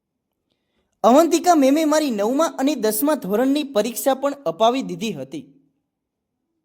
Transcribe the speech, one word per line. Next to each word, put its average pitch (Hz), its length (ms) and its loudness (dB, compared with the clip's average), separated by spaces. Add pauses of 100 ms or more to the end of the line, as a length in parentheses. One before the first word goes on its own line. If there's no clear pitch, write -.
(1040)
અવંતિકા 330 520 4
મેમે 285 300 4
મારી 302 260 0
નવમા 233 340 0
અને 285 300 -2
દસમા 226 400 -2
ધોરણની 269 480 -2
પરીક્ષા 269 500 -2
પણ 269 200 -4
અપાવી 233 480 -2
દીધી 180 320 -8
હતી. 135 400 -14 (1120)